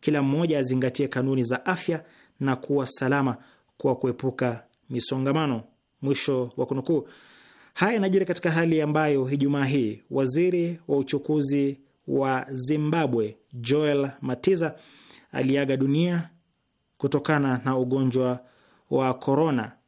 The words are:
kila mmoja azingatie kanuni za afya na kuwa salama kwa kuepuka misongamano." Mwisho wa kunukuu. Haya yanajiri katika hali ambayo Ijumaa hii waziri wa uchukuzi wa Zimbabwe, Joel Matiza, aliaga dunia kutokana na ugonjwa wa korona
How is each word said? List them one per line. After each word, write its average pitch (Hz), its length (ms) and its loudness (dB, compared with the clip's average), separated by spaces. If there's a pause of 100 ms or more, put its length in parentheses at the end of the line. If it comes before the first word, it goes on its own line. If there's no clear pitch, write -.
kila 151 220 2
mmoja 147 360 2
azingatie 127 500 0
kanuni 131 340 0
za 120 240 -2
afya 170 380 -2 (360)
na 135 160 0
kuwa 135 300 -2
salama 131 500 0 (420)
kwa 131 180 0
kuepuka 127 680 -2 (260)
misongamano." 135 720 -2 (400)
Mwisho 135 540 -2
wa 131 100 -2
kunukuu. 143 420 -2 (640)
Haya 202 180 2
yanajiri 196 340 2
katika 175 240 -2
hali 165 320 2
ambayo 147 480 2
Ijumaa 139 340 2
hii 131 460 -2
waziri 170 760 0
wa 139 100 2
uchukuzi 139 800 0 (280)
wa 135 420 0
Zimbabwe, 135 840 0 (160)
Joel 139 580 0 (120)
Matiza, 160 520 0 (580)
aliaga 135 440 0
dunia 165 540 0 (680)
kutokana 139 680 0
na 131 140 0
ugonjwa 127 600 0 (500)
wa 131 240 2
korona 135 580 0 (160)